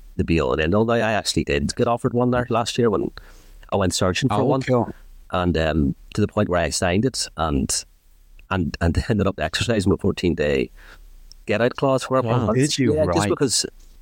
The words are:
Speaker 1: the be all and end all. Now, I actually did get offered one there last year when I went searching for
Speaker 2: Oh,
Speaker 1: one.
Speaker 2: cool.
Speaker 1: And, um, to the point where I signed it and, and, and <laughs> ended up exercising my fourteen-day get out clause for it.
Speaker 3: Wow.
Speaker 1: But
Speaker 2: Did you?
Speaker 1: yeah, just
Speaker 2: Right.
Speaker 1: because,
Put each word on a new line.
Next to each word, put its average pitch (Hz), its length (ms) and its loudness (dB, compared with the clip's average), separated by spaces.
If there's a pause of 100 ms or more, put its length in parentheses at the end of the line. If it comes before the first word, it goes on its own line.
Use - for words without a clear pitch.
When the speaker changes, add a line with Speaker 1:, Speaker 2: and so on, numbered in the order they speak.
(160)
Speaker 1:
the 92 80 -2
be 82 160 2
all 65 120 0
and 76 100 0
end 80 120 0
all. 107 100 4
Now, 117 100 0
I 113 180 0
actually 92 320 -2
did 71 300 -2
get 120 140 0
offered 120 260 -2
one 123 160 2
there 120 180 0
last 113 300 -2
year 117 120 4
when 73 200 -2 (600)
I - 40 -2
went 95 180 0
searching 95 340 0
for 104 80 0
Speaker 2:
Oh, 131 80 0
Speaker 1:
one. 135 180 2
Speaker 2:
cool. 123 300 0 (380)
Speaker 1:
And, 90 260 0
um, 78 380 2 (200)
to - 60 -2
the 101 80 2
point 104 200 0
where 87 120 0
I 78 100 -2
signed 95 360 0
it - 200 -4 (100)
and, 73 480 -2 (640)
and, 90 300 -2
and 85 240 0
<laughs> - 40 -8
ended 101 180 2
up 92 140 -4
exercising 101 500 0
my 82 60 4
fourteen-day 73 720 0 (760)
get 104 160 0
out 123 140 0
clause 135 280 0
for 131 140 0
it. 127 60 0
Speaker 3:
Wow. 117 240 0
Speaker 1:
But 110 80 2
Speaker 2:
Did 143 220 2
you? 135 160 4
Speaker 1:
yeah, 156 120 2
just 87 140 0
Speaker 2:
Right. 202 100 0
Speaker 1:
because, - 340 0 (380)